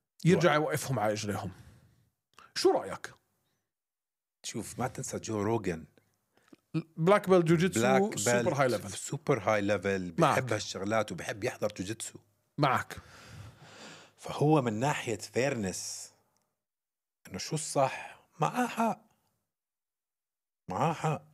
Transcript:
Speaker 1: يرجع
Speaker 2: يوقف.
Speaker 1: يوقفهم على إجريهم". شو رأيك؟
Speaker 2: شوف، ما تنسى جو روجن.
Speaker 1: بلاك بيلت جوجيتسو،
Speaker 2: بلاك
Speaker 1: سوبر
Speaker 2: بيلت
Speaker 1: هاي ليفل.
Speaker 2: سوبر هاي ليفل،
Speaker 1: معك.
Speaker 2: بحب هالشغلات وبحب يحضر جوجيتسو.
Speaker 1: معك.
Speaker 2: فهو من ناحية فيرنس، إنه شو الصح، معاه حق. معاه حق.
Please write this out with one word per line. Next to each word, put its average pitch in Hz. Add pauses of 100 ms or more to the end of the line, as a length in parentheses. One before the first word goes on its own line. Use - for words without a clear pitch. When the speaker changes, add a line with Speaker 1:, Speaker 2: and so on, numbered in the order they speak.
(240)
Speaker 1:
يرجع 160
Speaker 2:
يوقف. 151
Speaker 1:
يوقفهم 135
على 107
إجريهم". 101 (1040)
شو -
رأيك؟ - (1300)
Speaker 2:
شوف، -
ما 104
تنسى -
جو 107
روجن. 95 (1120)
Speaker 1:
بلاك 180
بيلت 180
جوجيتسو، 170
Speaker 2:
بلاك 143
Speaker 1:
سوبر 120
Speaker 2:
بيلت 117
Speaker 1:
هاي 135
ليفل. 101
Speaker 2:
سوبر -
هاي 107
ليفل، 98
Speaker 1:
معك. 131
Speaker 2:
بحب 120
هالشغلات 107
وبحب 101
يحضر 110 (100)
جوجيتسو. - (400)
Speaker 1:
معك. 127 (1200)
Speaker 2:
فهو 151
من 117
ناحية 127
فيرنس، - (1160)
إنه 92
شو -
الصح، - (200)
معاه 226
حق. 226 (1700)
معاه 156
حق. 151 (120)